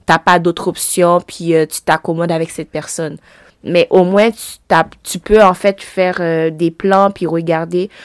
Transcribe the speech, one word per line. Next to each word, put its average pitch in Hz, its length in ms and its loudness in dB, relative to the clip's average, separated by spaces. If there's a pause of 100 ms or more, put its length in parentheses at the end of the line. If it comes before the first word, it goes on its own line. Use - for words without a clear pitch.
t'as 165 120 2
pas 180 200 2
d'autre 170 300 -2
option 175 520 0
puis, 170 340 -4
euh, 156 120 2
tu - 140 -12
t'accommodes 170 520 -2
avec 160 180 -4
cette - 200 -12
personne. 156 480 -10 (440)
Mais 170 280 2
au 185 140 4
moins, 202 260 2
tu - 260 -12 (120)
t'as, 165 160 2 (180)
tu - 160 -10
peux 214 240 4
en 185 120 6
fait 196 280 -2
faire, 180 380 -4
euh, 165 300 -2
des 165 200 -2
plans 196 400 2
puis 185 160 -6
regarder, 165 640 -2 (140)